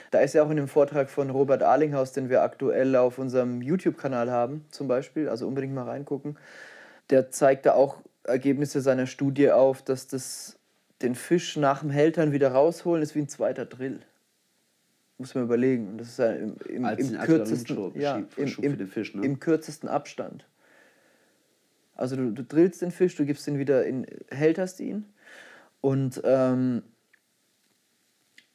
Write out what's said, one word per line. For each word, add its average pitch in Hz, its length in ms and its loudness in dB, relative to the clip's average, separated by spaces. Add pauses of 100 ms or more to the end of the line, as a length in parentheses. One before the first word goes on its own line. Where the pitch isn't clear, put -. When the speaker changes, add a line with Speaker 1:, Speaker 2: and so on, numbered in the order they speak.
(120)
Speaker 1:
Da 107 80 4
ist 143 140 2
ja 151 100 6
auch 151 60 0
in 156 60 0
dem 139 120 -2
Vortrag 143 420 2
von 139 200 -4
Robert 135 340 2
Arlinghaus, 139 480 2
den 131 160 -6
wir 127 140 4
aktuell 131 520 0
auf 123 240 2
unserem 123 440 -2
YouTube-Kanal 135 680 -2
haben, 123 400 -2
zum - 160 -8
Beispiel, 139 420 -2
also 107 200 -4
unbedingt 135 260 -4
mal 127 120 -6
reingucken, 143 500 -8 (760)
der 131 220 4
zeigt 135 340 2
da 139 80 8
auch 139 220 4 (260)
Ergebnisse 139 580 0
seiner 127 280 2
Studie 139 420 2
auf, 131 320 4
dass 131 240 -4
das, - 500 -10 (460)
den 123 140 -2
Fisch - 400 -2
nach 143 240 2
dem 151 100 -4
Hältern 156 400 2
wieder 139 220 2
rausholen, 165 500 2
ist 151 140 -6
wie 151 60 0
ein 143 60 -8
zweiter 123 380 -4
Drill. 127 320 -10 (1200)
Muss 127 160 -16
man 127 100 0
überlegen. 120 440 2
Und 110 100 -12
das 117 120 -14
ist - 100 -12
ja 113 100 2
im, 101 240 -6 (140)
im, 123 160 -6
Speaker 2:
Als 110 160 -4 (100)
Speaker 1:
im 107 80 -8
Speaker 2:
ein - 80 -4
Speaker 1:
kürzesten, 120 500 0
Speaker 2:
Adrenalinschub, 101 200 -8
Speaker 1:
ja, 143 220 -2
Speaker 2:
Schub, - 200 -10
Speaker 1:
im, 139 100 -4
Speaker 2:
Schub - 160 -6
Speaker 1:
im, 143 60 0
Speaker 2:
für 139 80 -4
den 98 100 -8
Fisch, 101 280 -8
ne? 98 100 -4
Speaker 1:
im 139 140 -2
kürzesten 156 480 -4
Abstand. - 580 -8 (1500)
Also 127 180 -6
du, 131 160 -2
du 127 140 -8
drillst 175 380 2
den 180 100 -2
Fisch, 180 240 0
du 147 100 0
gibst 143 220 -4
ihn 143 100 -2
wieder 135 280 2
in, 123 200 -4 (240)
hälterst 165 500 0
ihn 208 260 -8 (720)
und, 135 440 0
ähm, 127 580 2 (1700)